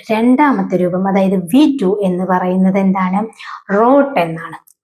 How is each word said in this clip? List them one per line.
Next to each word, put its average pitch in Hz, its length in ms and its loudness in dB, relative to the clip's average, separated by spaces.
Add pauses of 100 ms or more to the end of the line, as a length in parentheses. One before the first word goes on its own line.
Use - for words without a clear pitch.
(120)
രണ്ടാമത്തെ 226 640 2
രൂപം, 180 300 -2
അതായത് 190 280 0
വി 254 460 2
ടു 202 220 0
എന്ന് 180 220 -2
പറയുന്നത് 185 520 0
എന്താണ്? 190 500 0 (460)
റോട്ട് 262 460 2
എന്നാണ്. 160 380 -6 (260)